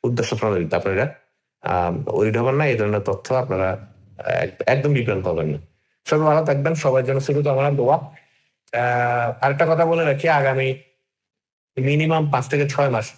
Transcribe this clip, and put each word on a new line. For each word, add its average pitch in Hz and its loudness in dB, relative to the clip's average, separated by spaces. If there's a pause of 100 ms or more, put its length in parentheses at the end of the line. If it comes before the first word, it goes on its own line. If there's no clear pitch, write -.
উদ্দেশ্য 120 -2
প্রণোদিত। 92 -2
আপনারা, 98 -2 (480)
আহ, 87 -2
ওয়ারিড 107 0
হবেন 123 0
না, 151 0
এই 123 0
ধরনের 104 0
তথ্য 101 -4
আপনারা, 95 -2 (320)
আহ, - -10
এক-, - -4
একদম 143 2
বিভ্রান্ত 113 -2
হবেন 82 -2
না। 76 -4 (460)
সবাই 151 2
ভালো 156 2
থাকবেন, 147 0
সবার 131 2
জন্য 135 0
শুধু 147 0
তো 143 2
আমার 139 2
দোয়া। 135 4
আহ, 120 -4
আরেকটা 143 2
কথা 160 4
বলে 165 2
রাখি, 143 0
আগামী 135 2 (1040)
মিনিমাম 151 2
পাঁচ 135 0
থেকে 143 0
ছয় 143 0
মাস 110 -4